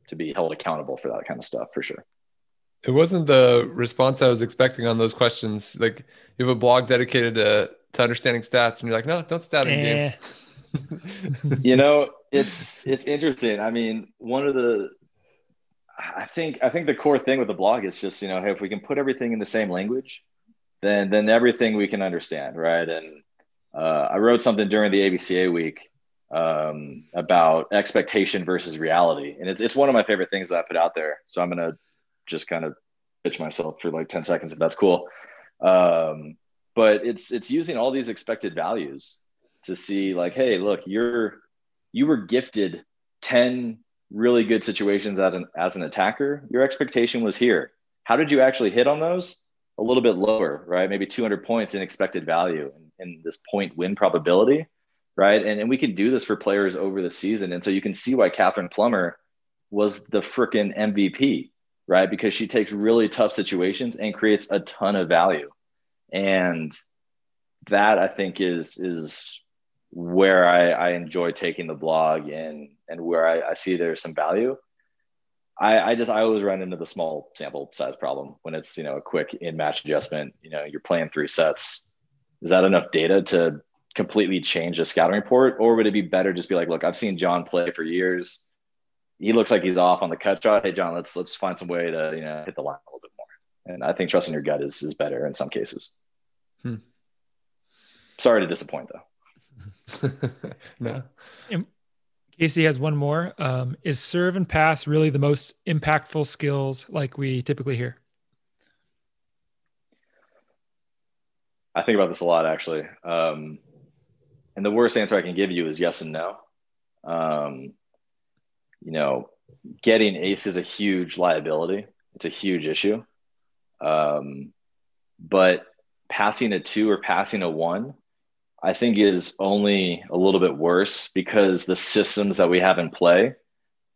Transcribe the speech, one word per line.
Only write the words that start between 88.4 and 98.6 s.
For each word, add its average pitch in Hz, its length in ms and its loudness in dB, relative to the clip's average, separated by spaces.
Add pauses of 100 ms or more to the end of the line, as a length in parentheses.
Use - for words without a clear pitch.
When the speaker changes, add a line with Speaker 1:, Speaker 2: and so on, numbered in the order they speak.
Speaker 1:
He 104 140 0
looks 113 180 4
like 98 140 4
he's 92 120 0
off 90 260 4
on 92 60 -2
the 82 80 -6
cut 98 240 -2
shot. 104 220 4
Hey, 95 80 -2
John, 87 240 -4
let's, 87 220 -10
let's 90 180 -8
find 92 240 -6
some 90 80 -12
way 85 240 -4
to, 78 240 -4
you 80 80 -10
know, 76 240 -10
hit 95 80 -12
the 69 80 -10
line 71 240 -8
a - 40 -20
little 71 120 -20
bit - 160 -20
more." - 560 -20
And 90 80 -12
I 87 100 -2
think 90 160 -2
trusting - 240 -4
your 73 100 -6
gut 73 200 -4
is, 71 220 -8
is 76 100 -8
better 73 320 -6
in 71 80 -8
some - 140 -6
cases. - 420 -10 (720)
Speaker 2:
Hmm. 120 140 -8 (1400)
Speaker 1:
Sorry 117 220 4
to 92 60 -2
disappoint, 73 460 -8